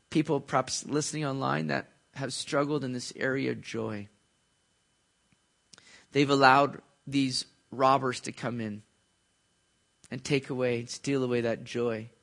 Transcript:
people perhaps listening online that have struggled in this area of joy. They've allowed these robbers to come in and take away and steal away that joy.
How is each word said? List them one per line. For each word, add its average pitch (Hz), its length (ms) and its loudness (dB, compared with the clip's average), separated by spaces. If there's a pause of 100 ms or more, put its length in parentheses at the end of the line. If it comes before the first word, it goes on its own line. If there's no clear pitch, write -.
(100)
people 151 300 0
perhaps - 460 -2
listening 151 400 -4
online 135 400 -2
that 143 220 -2 (260)
have 135 180 -6
struggled 143 520 -2
in 127 80 -4
this 123 240 -8
area 131 340 -2
of 113 100 -6
joy. 107 480 -8 (2000)
They've 139 180 4
allowed 139 500 8 (260)
these 135 380 -2 (280)
robbers 131 480 2
to 131 120 -10
come 120 280 -6
in 107 220 -8 (1300)
and 127 120 -10
take 139 280 0
away 123 280 0
and 120 100 -8
steal 135 360 -2
away 120 180 0
that 117 220 -2
joy. 117 440 -4 (140)